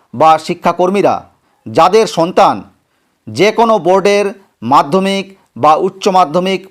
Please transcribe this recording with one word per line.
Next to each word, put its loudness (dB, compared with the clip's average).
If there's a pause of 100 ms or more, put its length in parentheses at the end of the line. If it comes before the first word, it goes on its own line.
(140)
বা 4
শিক্ষাকর্মীরা -2 (520)
যাদের 2
সন্তান 0 (720)
যে 0
কোনো 0
বোর্ডের 0 (360)
মাধ্যমিক 0 (320)
বা 2
উচ্চ -6
মাধ্যমিক 0 (100)